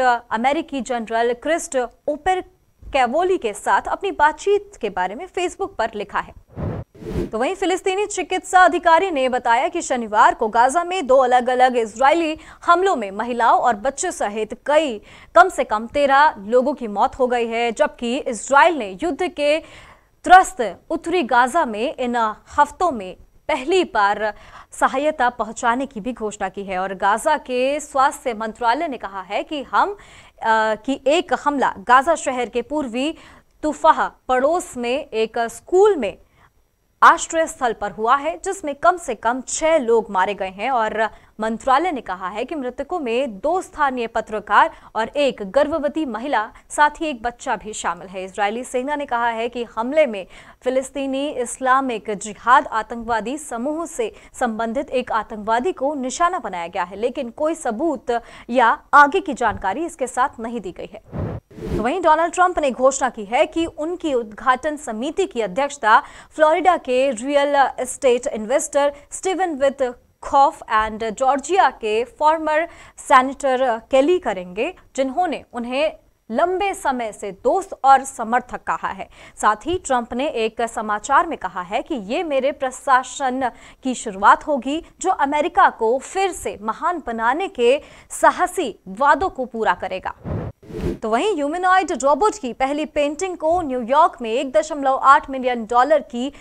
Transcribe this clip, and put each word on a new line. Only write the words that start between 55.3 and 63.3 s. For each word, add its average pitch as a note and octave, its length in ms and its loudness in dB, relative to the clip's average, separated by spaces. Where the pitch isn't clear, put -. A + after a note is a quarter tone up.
को C#4+ 220 -4
निशाना D#4+ 440 -2
बनाया F#3 280 -8
गया F3 160 -4
है, F3+ 140 -10
लेकिन A#3+ 340 -4
कोई D4+ 240 -2
सबूत B3 680 -4
या B3 320 4
आगे C#4+ 260 8
की D#4 140 -4
जानकारी G#3 500 -2
इसके C4+ 220 -6
साथ B3+ 340 -4
नहीं A#3 200 -8
दी F3+ 120 -10
गई - 200 -16
है। - 360 -10
तो - 240 -4
वहीं D#4+ 200 0
डोनाल्ड E4 320 2
ट्रंप F4+ 240 2
ने D4 120 0
घोषणा C4 380 2
की A3 160 -10
है B3+ 220 2